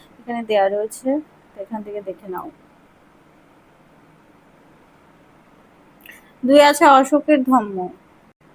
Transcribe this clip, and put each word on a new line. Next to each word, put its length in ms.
এখানে 300
দেয়া 260
রয়েছে, 500
তো 60
এখান 220
থেকে 180
দেখে 280
নাও। 200
দুই 160
আছে 240
অশোকের 580
ধর্ম। 440